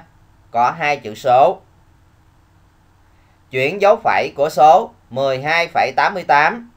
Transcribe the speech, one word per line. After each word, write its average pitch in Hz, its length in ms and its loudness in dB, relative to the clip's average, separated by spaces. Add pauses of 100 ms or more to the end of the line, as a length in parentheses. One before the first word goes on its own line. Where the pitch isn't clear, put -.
(500)
có 120 200 -2
hai 147 260 -4
chữ 110 180 -14
số. 139 460 2 (1900)
Chuyển 143 300 -4
dấu 202 240 4
phẩy 113 320 -2
của 143 120 -2
số 170 440 4 (180)
mười 131 320 -4
hai 165 260 -2
phẩy 117 280 -2
tám 160 180 0
mươi 175 100 -10
tám 170 520 0